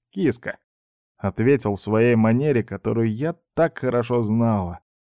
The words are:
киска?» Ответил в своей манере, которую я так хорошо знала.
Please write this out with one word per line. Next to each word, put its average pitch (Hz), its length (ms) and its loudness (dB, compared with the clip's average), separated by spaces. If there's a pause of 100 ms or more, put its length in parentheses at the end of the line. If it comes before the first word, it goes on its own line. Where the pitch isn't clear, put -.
(100)
киска?» 160 480 -4 (580)
Ответил 107 600 0
в - 40 -14
своей 113 360 2
манере, 117 460 2
которую 110 520 -4
я 156 220 -6 (180)
так 160 240 0
хорошо 120 440 0
знала. 104 580 0 (300)